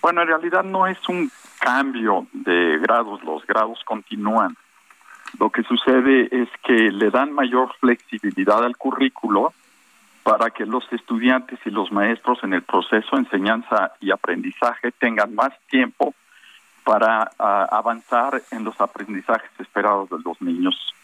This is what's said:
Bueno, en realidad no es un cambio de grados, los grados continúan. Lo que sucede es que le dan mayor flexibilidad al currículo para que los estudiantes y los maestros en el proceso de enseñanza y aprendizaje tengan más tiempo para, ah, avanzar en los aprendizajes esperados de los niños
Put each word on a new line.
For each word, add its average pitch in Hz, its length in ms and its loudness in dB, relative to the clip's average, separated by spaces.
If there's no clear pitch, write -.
Bueno, 170 200 2
en 170 60 2
realidad 170 360 0
no 190 220 0
es 185 140 -4
un 175 220 -2
cambio 123 720 0
de 87 460 2
grados, 104 460 0
los 78 240 -6
grados 110 380 0
continúan. 107 720 -2
Lo 131 100 2
que - 140 -2
sucede 127 680 4
es 123 160 0
que 113 280 4
le 104 180 2
dan 131 220 0
mayor 127 480 0
flexibilidad 110 840 0
al 123 140 -2
currículo 127 760 0
para 113 300 2
que 107 160 -6
los 120 160 -2
estudiantes 123 720 0
y 110 60 -6
los 98 200 -4
maestros 110 520 0
en 98 100 -2
el 87 80 0
proceso 107 540 0
de 139 80 2
enseñanza 107 760 0
y 98 120 -2
aprendizaje 98 800 -2
tengan 110 420 0
más 117 200 0
tiempo 131 440 0
para, 110 560 2
ah, 101 320 2
avanzar 117 800 -2
en 113 120 -8
los 107 160 -8
aprendizajes 104 800 -4
esperados 101 540 -2
de 82 120 -8
los 85 160 -8
niños 90 360 -2